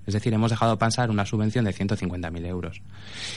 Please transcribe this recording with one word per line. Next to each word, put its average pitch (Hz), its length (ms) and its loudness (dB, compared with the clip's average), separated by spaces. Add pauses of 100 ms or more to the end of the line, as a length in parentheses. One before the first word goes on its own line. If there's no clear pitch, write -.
Es 95 60 -2
decir, 110 220 2
hemos 110 160 4
dejado 113 260 4
pasar 113 340 2
una 101 140 2
subvención 107 400 2
de 98 80 2
ciento 98 220 0
cincuenta 90 360 -2
mil 85 140 -6
euros. 87 380 -6 (540)